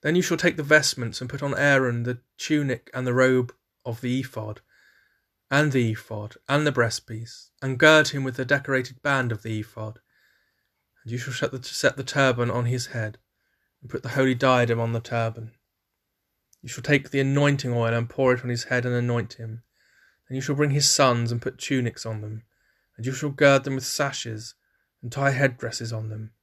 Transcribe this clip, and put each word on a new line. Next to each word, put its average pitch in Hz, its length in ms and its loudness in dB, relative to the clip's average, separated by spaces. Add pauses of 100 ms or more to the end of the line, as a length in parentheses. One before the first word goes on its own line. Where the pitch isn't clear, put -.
Then 156 140 0
you 180 60 4
shall 170 160 -2
take 175 180 2
the 160 60 -6
vestments 143 580 2
and 123 120 -8
put 139 100 -8
on 143 160 -4
Aaron 135 460 4
the 123 180 -4 (160)
tunic 143 560 -2
and 127 140 -4
the 123 60 0
robe 127 380 4 (320)
of 117 180 -8
the 127 180 0
ephod, 107 420 -8 (880)
and 143 220 2
the 120 220 2
ephod, 107 420 -10 (120)
and 147 200 0
the 143 40 2
breastpiece, 117 800 -4 (100)
and 135 200 -4
gird 156 300 8
him 139 140 -4
with 127 120 -4
the 131 100 -4
decorated 135 560 -2
band 131 300 0
of 107 100 -6
the 110 180 -6
ephod. 110 400 -12 (1000)
And 113 100 -12
you 123 60 -6
shall 123 160 -8
set - 180 -4
the, 127 120 -10
set - 340 -2
the 135 60 -8
turban 123 480 0
on 120 140 -2
his 120 220 -4
head, 107 300 -8 (640)
and 127 80 -18
put - 140 -6
the 120 60 -6
holy 131 260 2
diadem 120 440 2
on 117 140 -2
the 117 60 -2
turban. 113 540 -6 (1080)
You 120 60 -14
shall 123 140 -12
take 143 280 0
the 139 80 0
anointing 139 520 2
oil 113 220 0
and 117 160 -2
pour 127 240 2
it 123 80 -2
on 123 80 -6
his 120 160 -4
head 123 180 0
and 123 120 -2
anoint 120 380 -2
him. 113 280 -12 (680)
Then 131 80 -8
you 131 60 -4
shall 143 140 -2
bring 147 160 2
his 139 180 2
sons 120 420 4
and 120 100 -2
put - 180 -8
tunics 123 440 -2
on 110 180 -8
them, 107 220 -12 (540)
and 113 80 -8
you 131 80 -4
shall 143 160 -4
gird 139 340 6
them 135 120 -4
with 131 100 -6
sashes, 117 680 -6 (460)
and 120 100 -12
tie 139 200 2
headdresses 120 640 -2
on 110 160 -6
them. 107 320 -12